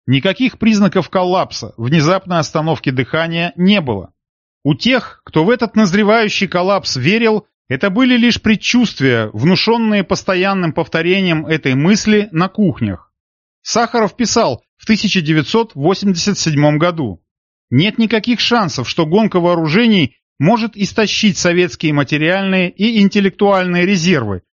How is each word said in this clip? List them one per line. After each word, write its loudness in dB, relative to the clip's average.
Никаких 0
признаков 2
коллапса, -4
внезапной 0
остановки -4
дыхания -4
не 2
было. -6
У 2
тех, -2
кто -2
в 0
этот -2
назревающий 2
коллапс -2
верил, 0
это -2
были 2
лишь 2
предчувствия, 0
внушенные 0
постоянным -2
повторением -2
этой -2
мысли 2
на -2
кухнях. -4
Сахаров -2
писал -2
в -20
тысяча 0
девятьсот 0
восемьдесят -2
седьмом 2
году: -4
«Нет 2
никаких 0
шансов, -2
что -2
гонка 0
вооружений 2
может 0
истощить -2
советские 0
материальные 0
и 0
интеллектуальные 2
резервы, 0